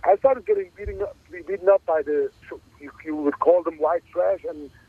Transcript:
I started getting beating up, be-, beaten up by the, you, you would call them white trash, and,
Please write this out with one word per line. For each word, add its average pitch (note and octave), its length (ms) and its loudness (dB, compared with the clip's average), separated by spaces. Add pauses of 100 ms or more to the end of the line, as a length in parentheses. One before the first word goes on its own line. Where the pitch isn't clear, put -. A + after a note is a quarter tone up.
I F#3+ 120 6
started B3+ 300 0
getting G3 300 -2
beating G3+ 260 -10
up, - 140 -8 (140)
be-, E3+ 120 -16
beaten F#3 260 -2
up G3 160 4
by D#3+ 180 0
the, C#3+ 280 -2 (500)
you, C#3+ 120 -18 (120)
you D#3 120 -8
would C#3+ 240 -2
call F3 240 4
them E3 140 -6
white D#3 340 -2
trash, F3+ 360 -2
and, D3+ 220 -12 (180)